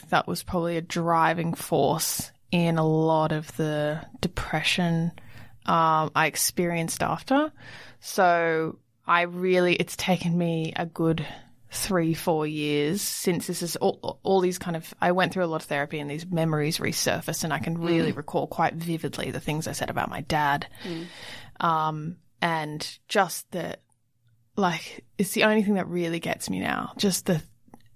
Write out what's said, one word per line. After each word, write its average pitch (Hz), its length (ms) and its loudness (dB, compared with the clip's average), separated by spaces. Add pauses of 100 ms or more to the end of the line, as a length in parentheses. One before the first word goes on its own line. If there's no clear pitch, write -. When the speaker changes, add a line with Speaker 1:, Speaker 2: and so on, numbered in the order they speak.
(120)
Speaker 1:
that - 160 4
was 175 160 -4
probably 170 340 -2
a 160 40 -2
driving 165 760 2
force - 760 0 (200)
in 170 260 4
a 160 100 4
lot 156 460 4
of 156 240 -6
the 151 420 -2 (220)
depression, 165 920 0 (540)
um, 160 500 4
I 156 120 4
experienced 170 760 -2
after. 277 480 0 (480)
So 165 800 2 (260)
I 175 180 4
really, 180 520 4
it's - 220 -2
taken 175 400 2
me 165 400 0
a 170 80 -2
good 165 400 0 (460)
three, 165 420 0
four 156 320 0
years 151 560 0
since - 460 -2
this 175 160 -4
is 170 140 -4
all, - 460 -2
all 190 160 4
these 180 200 0
kind 170 180 -4
of, - 240 -12
I 180 100 4
went 180 220 2
through 185 100 0
a 170 40 0
lot 160 140 -2
of - 60 -16
therapy 151 320 -2
and 143 100 -6
these 160 160 -6
memories 160 520 0
resurfaced, - 640 -2
and 165 80 -2
I 147 80 -2
can 170 220 -4
really 165 320 2
Speaker 2:
Mm. - 40 -6
Speaker 1:
recall 151 300 -2
quite - 280 0
vividly 160 560 -6
the 151 100 -6
things 156 260 -4
I - 60 -6
said - 160 -4
about - 200 -2
my - 120 -8
dad. 147 460 0 (160)
Speaker 2:
Mm. 170 220 -8 (600)
Speaker 1:
Um, 156 520 0 (240)
and 156 640 -4
just - 440 0
the, 175 260 -6 (800)
like, 175 480 -2 (140)
it's 196 140 0
the 220 140 4
only 214 180 6
thing 208 120 2
that 185 120 0
really 170 320 -2
gets - 300 -4
me 185 100 -4
now, - 380 -4
just 190 280 0
the, 170 160 2 (540)